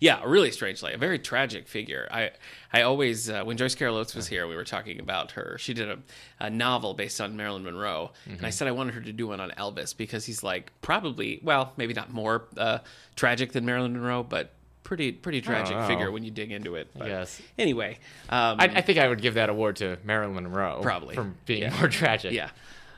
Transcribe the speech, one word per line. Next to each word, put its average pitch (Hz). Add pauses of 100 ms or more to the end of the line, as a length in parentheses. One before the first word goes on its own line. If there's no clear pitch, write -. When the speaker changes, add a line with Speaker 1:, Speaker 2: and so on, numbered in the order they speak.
Speaker 1:
yeah, 147
a 113
really 160
strange 98
life. 76
A -
very 160
tragic 120
figure. 87
I, 113 (400)
I 120
always, 117
uh, 101
when 113
Joyce 127
Carol 120
Oates 113
was 87
here, 87
we 82
were 90
talking 104
about 95
her. -
She -
did 113
a, 104 (420)
a 107
novel 113
based 101
on 107
Marilyn 104
Monroe, 87 (160)
and 95
I 87
Speaker 2:
Mm-hmm. 110
Speaker 1:
said -
I 127
wanted 123
her 120
to 110
do 113
one 98
on 92
Elvis 101
because 110
he's, 110
like, 92 (100)
probably, 156
well, 135
maybe 117
not 107
more, 113 (100)
uh, 113 (360)
tragic 123
than 120
Marilyn 123
Monroe, 123
but - (320)
pretty, 156
pretty 156
Speaker 2:
I -
don't -
Speaker 1:
tragic 95
Speaker 2:
know. 110
Speaker 1:
figure 92
when 110
you 110
dig 107
into 101
it. 80
Speaker 2:
I -
Speaker 1:
But 131
Speaker 2:
guess. 92 (160)
Speaker 1:
anyway, 117 (320)
um, 117
Speaker 2:
I, 170 (100)
I 190
think 175
I 139
would 117
give 117
that 110
award 107
to 90
Marilyn 104
Monroe 90
Speaker 1:
Probably. 90
Speaker 2:
for 123 (240)
being 107
Speaker 1:
Yeah. -
Speaker 2:
more 170
tragic. 110
Speaker 1:
Yeah. 98 (460)